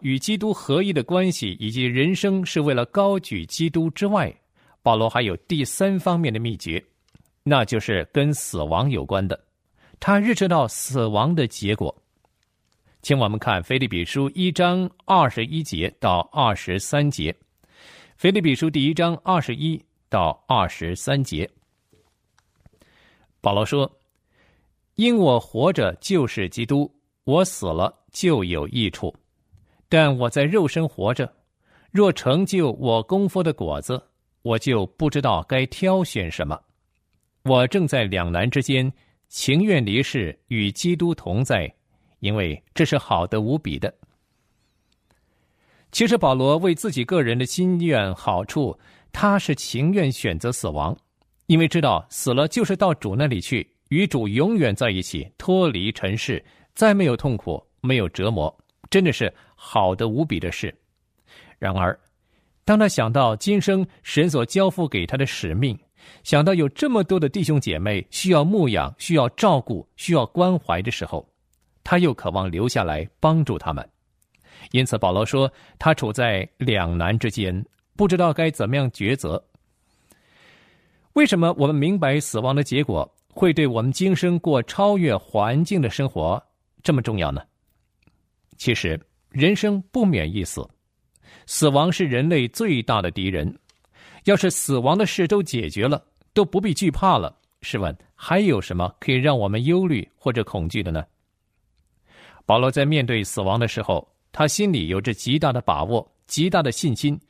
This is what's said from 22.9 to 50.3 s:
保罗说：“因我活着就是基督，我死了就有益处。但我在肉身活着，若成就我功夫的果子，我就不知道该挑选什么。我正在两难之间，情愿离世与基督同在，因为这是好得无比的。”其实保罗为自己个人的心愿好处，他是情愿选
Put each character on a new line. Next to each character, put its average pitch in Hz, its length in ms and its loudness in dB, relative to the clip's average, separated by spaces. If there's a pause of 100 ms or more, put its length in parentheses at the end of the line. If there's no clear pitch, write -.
保 101 140 0
罗 104 100 0
说 139 260 -2 (1080)
：“因 233 200 2
我 147 220 4
活 135 340 0
着 98 280 0
就 170 260 0
是 98 220 -4
基 113 180 -6
督， 143 260 0 (300)
我 160 220 2
死 190 220 -8
了 85 300 -2 (140)
就 156 320 2
有 85 240 -4
益 117 240 -2
处。 - 240 -8 (760)
但 151 300 4
我 123 100 0
在 139 140 0
肉 165 240 2
身 160 220 -2
活 101 260 -2
着， 127 180 -6 (600)
若 196 200 4
成 151 320 2
就 175 280 0
我 120 320 0
功 196 240 0
夫 175 160 0
的 143 80 0
果 76 280 -4
子， 127 220 -6 (400)
我 113 160 0
就 113 260 0
不 151 240 -2
知 143 140 -2
道 104 220 2
该 131 220 0
挑 190 360 0
选 101 260 -4
什 - 160 -6
么。 73 160 -6 (840)
我 127 240 4
正 180 180 0
在 135 160 0
两 92 300 -2
难 95 180 0
之 143 100 0
间， 131 320 -2 (360)
情 147 340 0
愿 185 240 2
离 107 160 0
世 107 340 -4 (120)
与 104 240 -2
基 175 240 0
督 170 180 -2
同 - 300 -2
在， 101 280 -2 (460)
因 101 160 -4
为 87 260 -4 (140)
这 170 100 2
是 147 140 0
好 87 260 0
得 110 160 -2
无 117 160 -2
比 76 220 -6
的。” - 160 -6 (2000)
其 - 120 2
实 226 140 4
保 139 160 4
罗 131 220 4
为 175 180 2
自 208 160 -6
己 127 140 -2
个 170 180 0
人 117 160 0
的 127 80 -2
心 180 340 0
愿 120 320 2
好 92 320 -2
处， 127 320 -4 (360)
他 202 260 2
是 165 160 0
情 139 380 -2
愿 180 180 2
选 104 260 -2